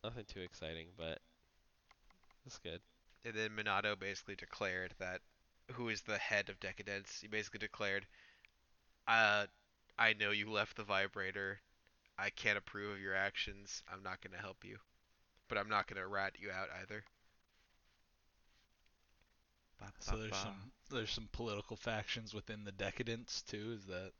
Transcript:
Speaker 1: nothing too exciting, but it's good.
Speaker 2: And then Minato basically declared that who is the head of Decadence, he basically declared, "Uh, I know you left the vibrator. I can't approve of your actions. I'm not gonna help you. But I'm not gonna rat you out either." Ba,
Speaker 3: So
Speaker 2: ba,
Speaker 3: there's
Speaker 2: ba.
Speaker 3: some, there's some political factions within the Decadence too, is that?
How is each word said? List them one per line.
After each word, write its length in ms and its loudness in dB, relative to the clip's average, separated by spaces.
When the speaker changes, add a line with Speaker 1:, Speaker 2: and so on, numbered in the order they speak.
Speaker 1:
nothing 220 -4
too 140 -8
exciting, 560 -6
but 240 -4
it's 120 -12
good. 220 -8
Speaker 2:
And 100 -6
then 160 2
Minato 480 4
basically 380 -4
declared 640 -2
that 220 -4
who 160 -2
is 140 0
the 160 0
head 300 2
of 120 -10
Decadence, 600 -6
he 80 -12
basically 320 -2
declared, 460 0
"Uh, 400 10
I 160 10
know 160 4
you 200 2
left 260 2
the 80 -4
vibrator. 760 0
I 120 0
can't 280 2
approve 360 -6
of 60 -8
your 140 -2
actions. 680 -2
I'm 100 -10
not 180 -6
gonna 200 -10
help 240 -8
you. 140 -10
But 100 2
I'm 100 0
not 180 6
gonna 200 -4
rat 340 0
you 100 -6
out 180 -2
either." 220 -8
Ba, 220 -10
Speaker 3:
So 120 0
Speaker 2:
ba, 60 4
Speaker 3:
there's 140 -4
Speaker 2:
ba. 40 0
Speaker 3:
some, 360 -4
there's 200 -2
some 220 -2
political 440 -2
factions 580 -2
within 300 -8
the 80 -8
Decadence 680 -2
too, 360 -4
is 80 -14
that? 340 -6